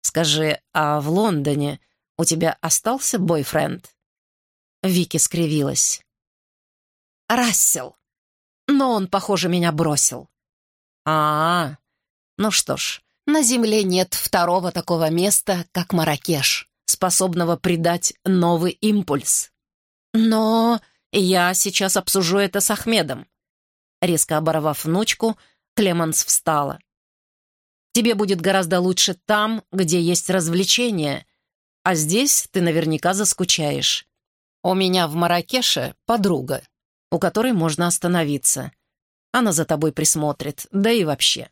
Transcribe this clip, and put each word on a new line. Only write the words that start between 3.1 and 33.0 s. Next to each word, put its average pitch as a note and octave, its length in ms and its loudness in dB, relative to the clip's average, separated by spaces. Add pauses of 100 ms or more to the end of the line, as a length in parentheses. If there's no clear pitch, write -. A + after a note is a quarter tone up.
бойфренд?" D3+ 760 -2 (880)
Вики F3+ 360 0
скривилась. D3+ 840 0 (1300)
"Рассел! A3+ 680 0 (720)
Но C4+ 260 2
он, G3 160 0
похоже, F#3+ 420 0
меня E3+ 220 2
бросил". D3+ 580 -2 (760)
"А, D#3 720 0 (600)
ну G#3 120 0
что C3+ 280 -2
ж, - 240 -8 (240)
на D4+ 160 2
земле A3+ 420 2
нет F#3 300 0
второго F3 580 0
такого E3 380 0
места, F3+ 600 0
как F3+ 200 -4
Марракеш, D#3 760 -2 (160)
способного F3 720 0
придать E3+ 560 0 (100)
новый F3 480 2
импульс". - 800 -2 (640)
"Но", A3 680 2 (400)
я F3+ 340 2
сейчас F#3+ 420 0
обсужу F#3 420 0
это G3+ 220 0
с G3 100 0
Ахмедом. G3 560 -2 (760)
Резко E3+ 360 0
оборвав D#3 480 0
внучку, G#3+ 540 0 (360)
Клеманс E3+ 500 0
встала. D3 540 -2 (1120)
"Тебе A#3 220 2
будет G3 260 0
гораздо F#3 400 2
лучше F#3 340 0
там, G#3+ 480 -2 (100)
где F3+ 280 2
есть E3+ 280 0
развлечения, F3+ 960 0 (560)
а F#3 120 0
здесь F3 560 0
ты F3+ 100 0
наверняка E3 540 0